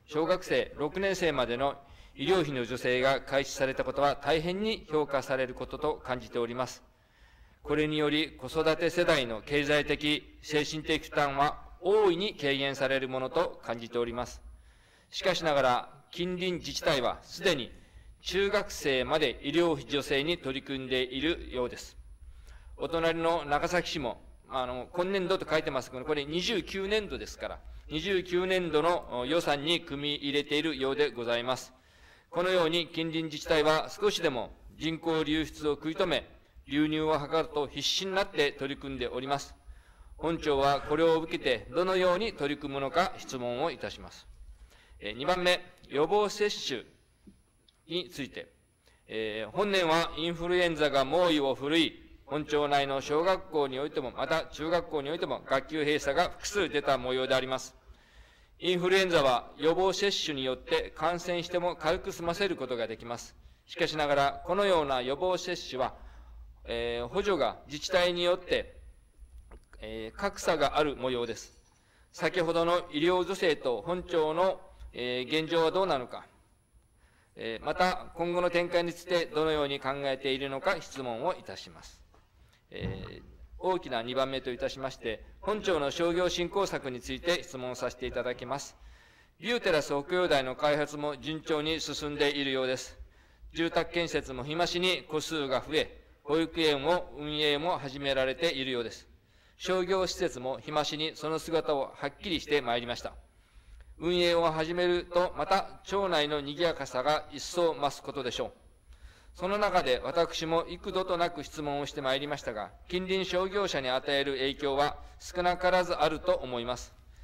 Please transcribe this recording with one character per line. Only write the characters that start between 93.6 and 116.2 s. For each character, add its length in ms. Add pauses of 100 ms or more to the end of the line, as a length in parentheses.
宅 200
建 180
設 240
も 100
日 120
増 100
し 140
に 300
戸 120
数 260
が 140
増 140
え、 220 (260)
保 160
育 220
園 240
を 320
運 220
営 180
も 220
始 200
め 140
ら 120
れ 100
て 180
い 120
る 60
よ 100
う 20
で 80
す。 160 (500)
商 260
業 220
施 80
設 260
も 200
日 120
増 120
し 140
に 180
そ 120
の 120
姿 340
を 220
は 120
っ 40 (100)
き 80
り 100
し 60
て 160
ま 160
い 40
り 60
ま 80
し 60
た。 120 (840)
運 180
営 200
を 160
始 220
め 120
る 200
と、 320
ま 100
た 380
町 220
内 200
の 120
賑 220
や 140
か 100
さ 160
が 320
一 100
層 300
増 160
す 140
こ 100
と 100
で 80
し 80
ょ 80
う。 40 (840)
そ 120
の 100
中 260
で 200
私 420
も 220
幾 240
度 140
と 120
な 120
く 140
質 180
問 180
を 60
し 80
て 80
ま 120
い 60
り 80
ま 100
し 40
た 120
が、 180 (180)
近 180
隣 180
商 220
業 200
者 140
に 80
与 220
え 120
る 100
影 220
響 200
は 220 (220)
少 240
な 140
か 140
ら 120
ず 100
あ 140
る 120
と 140